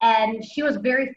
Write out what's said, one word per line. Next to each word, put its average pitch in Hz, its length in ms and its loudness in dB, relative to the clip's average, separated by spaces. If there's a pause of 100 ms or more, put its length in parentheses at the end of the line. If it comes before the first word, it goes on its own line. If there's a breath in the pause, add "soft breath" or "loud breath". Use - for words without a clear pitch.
and 226 420 2
she - 200 -8
was 294 140 0
very 254 400 -2